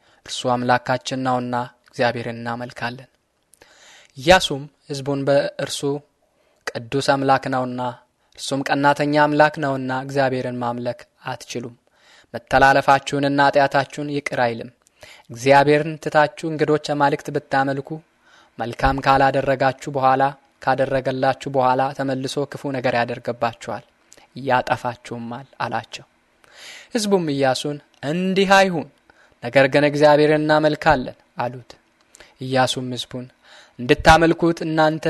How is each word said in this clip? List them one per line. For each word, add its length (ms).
እርሱ 240
አምላካችን 720
ነውና 320
እግዚአብሔርን 560
እናመልካለን።" 680
ኢያሱም 460
ሕዝቡን 400
በእርሱ 560
ቅዱስ 420
አምላክ 380
ነውና 340
እርሱም 260
ቀናተኛ 560
አምላክ 380
ነውና 340
እግዚአብሔርን 560
ማምለክ 420
አትችሉም፣ 500
መተላለፋችሁንና 1120
ኃጢአታችሁን 680
ይቅር 300
አይልም። 280
እግዚአብሔርን 680
ትታችሁ 500
እንግዶች 420
አማልክት 400
ብታመልኩ 600
መልካም 420
ካላደረጋችሁ 920
በኋላ 320
ካደረገላችሁ 920
በኋላ 300
ተመልሶ 520
ክፉ 260
ነገር 240
ያደርግባችኋል፣ 880
ያጠፋችሁማል 1040
አላቸው። 460
ሕዝቡም 380
ኢያሱን 480
እንዲህ 500
አይሁን፣ 340
ነገር 240
ግን 180
እግዚአብሔርን 560
እናመልካለን 760
አሉት። 340
ኢያሱም 500
ሕዝቡን 340
እንድታመልኩት 800
እናንተ 480